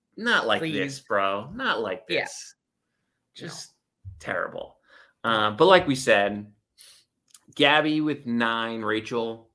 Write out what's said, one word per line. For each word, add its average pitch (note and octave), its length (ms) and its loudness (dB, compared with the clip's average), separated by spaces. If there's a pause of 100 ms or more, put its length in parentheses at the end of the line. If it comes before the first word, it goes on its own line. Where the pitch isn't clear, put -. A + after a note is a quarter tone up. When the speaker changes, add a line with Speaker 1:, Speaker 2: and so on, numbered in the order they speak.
(160)
Speaker 1:
not G#3 300 2
like G#2+ 140 2
Speaker 2:
Please. D#3+ 160 -2
Speaker 1:
this, F#2 240 -4
bro. G2+ 560 -2
Not A3+ 260 -2
like G2 260 -4
Speaker 2:
Yeah. D3+ 180 -2
Speaker 1:
this. - 280 -14 (840)
Speaker 2:
No. - 80 -12
Speaker 1:
Just - 240 -14 (480)
terrible. - 580 -6 (460)
Uh, A2 280 2
but A2+ 140 4
like F3+ 220 4
we C3+ 80 0
said, G#2 560 2 (1040)
Gabby D3+ 460 4
with D3+ 260 -2
nine, A#2 560 -2
Rachel A2+ 720 -4